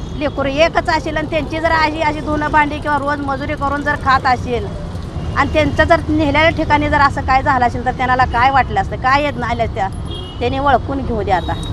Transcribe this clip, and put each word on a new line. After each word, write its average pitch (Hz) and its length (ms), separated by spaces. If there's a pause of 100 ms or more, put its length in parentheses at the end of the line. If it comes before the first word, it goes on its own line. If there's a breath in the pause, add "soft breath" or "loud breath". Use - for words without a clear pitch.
(180)
लेकरू 277 300
एकच 330 400
असेल 311 280
आणि 311 140
त्यांची 320 300
जर 320 120
अशी, 311 300
अशी 302 180
धुणं 302 300
भांडी 294 280
किंवा 294 200
रोज 285 220
मजुरी 285 340
करून 285 280
जर 285 220
खात 262 220
असेल 247 400 (680)
आणि 285 160
त्यांचं 302 320
जर 320 240
नेलेल्या 302 420
ठिकाणी 302 400
जर 294 100
असं 277 200
काय 262 220
झालं 262 240
असेल 240 200
तर 254 60
त्यांना 254 320
काय 247 260
वाटलं 226 300
असतं, 196 160
काय 262 280
येत 277 120
नाही 233 380
त्या, 202 140 (520)
त्यांनी 247 180
ओळखून 277 400
घेऊ 240 240
द्या 190 140
आता 165 160 (200)